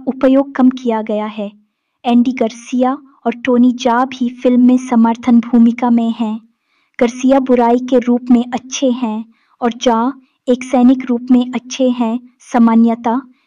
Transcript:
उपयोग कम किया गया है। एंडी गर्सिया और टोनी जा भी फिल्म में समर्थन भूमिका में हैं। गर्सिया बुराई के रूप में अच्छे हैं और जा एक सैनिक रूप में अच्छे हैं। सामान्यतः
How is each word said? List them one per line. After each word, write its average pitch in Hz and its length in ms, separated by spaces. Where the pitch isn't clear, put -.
उपयोग 269 480
कम 254 160
किया 247 320
गया 214 240
है। 214 340
एंडी 240 280
गर्सिया 247 680
और 233 80
टोनी 247 380
जा 240 320
भी 262 240
फिल्म 247 380
में 254 100
समर्थन 233 640
भूमिका 233 500
में 233 300
हैं। 220 200
गर्सिया 254 400
बुराई 247 380
के 254 200
रूप 247 220
में 240 140
अच्छे 262 360
हैं 226 340
और 233 120
जा 233 400
एक 247 160
सैनिक 254 400
रूप 247 260
में 247 240
अच्छे 254 360
हैं। 240 300
सामान्यतः 233 800